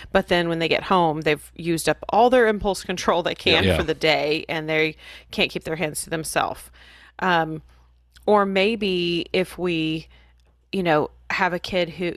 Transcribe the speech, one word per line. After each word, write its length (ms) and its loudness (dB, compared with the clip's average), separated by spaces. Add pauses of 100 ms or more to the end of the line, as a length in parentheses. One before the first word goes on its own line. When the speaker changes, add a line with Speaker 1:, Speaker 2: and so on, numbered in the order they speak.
(120)
Speaker 1:
but 160 0
then 200 2
when 100 0
they 100 0
get 160 2
home, 380 2
they've 320 -2
used 340 -4
up 100 2 (100)
all 220 4
their 160 6
impulse 360 0
control 400 0
they 120 -2
can 300 2
Speaker 2:
Yeah. 120 4
Speaker 1:
for 60 2
the 120 -2
day, 540 0
and 200 -4
they 280 0 (360)
can't 180 -2
keep 140 -8
their 120 -6
hands 280 -4
to 60 -14
themselves. 600 -4 (480)
Um, 420 0 (640)
or 220 4
maybe 840 0
if 260 -2
we, 500 -4 (640)
you 100 -2
know, 280 2 (200)
have 220 0
a 60 -4
kid 320 -4
who, 260 -6